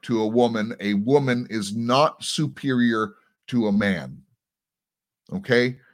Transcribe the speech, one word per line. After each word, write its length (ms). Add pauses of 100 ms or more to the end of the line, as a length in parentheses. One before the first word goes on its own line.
to 180
a 60
woman. 540
A 120
woman 560
is 260
not 480
superior 920 (320)
to 200
a 40
man. 500 (1120)
Okay? 460 (140)